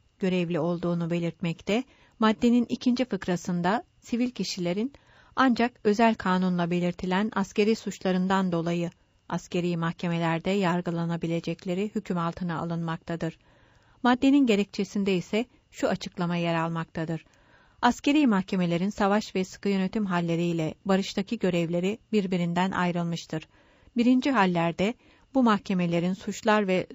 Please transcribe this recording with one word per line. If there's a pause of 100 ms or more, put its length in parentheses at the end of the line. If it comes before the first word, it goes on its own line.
(200)
görevli
olduğunu
belirtmekte, (360)
maddenin
ikinci
fıkrasında (160)
sivil
kişilerin (420)
ancak (120)
özel
kanunla
belirtilen
askeri
suçlarından
dolayı (380)
askeri
mahkemelerde
yargılanabilecekleri
hüküm
altına
alınmaktadır. (640)
Maddenin
gerekçesinde
ise (260)
şu
açıklama
yer
almaktadır. (560)
Askeri
mahkemelerin
savaş
ve
sıkı
yönetim
halleriyle (120)
barıştaki
görevleri (140)
birbirinden
ayrılmıştır. (500)
Birinci
hallerde (400)
bu
mahkemelerin
suçlar
ve